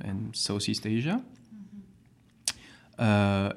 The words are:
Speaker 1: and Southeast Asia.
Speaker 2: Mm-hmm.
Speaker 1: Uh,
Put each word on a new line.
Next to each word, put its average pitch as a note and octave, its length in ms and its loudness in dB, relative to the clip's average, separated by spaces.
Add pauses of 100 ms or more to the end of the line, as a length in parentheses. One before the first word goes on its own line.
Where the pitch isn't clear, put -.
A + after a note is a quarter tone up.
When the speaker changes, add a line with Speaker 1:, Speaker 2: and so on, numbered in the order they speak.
Speaker 1:
and G#2 320 -6
Southeast G#2 500 -2
Asia. C3 340 0
Speaker 2:
Mm-hmm. - 1800 -14
Speaker 1:
Uh, G2+ 540 4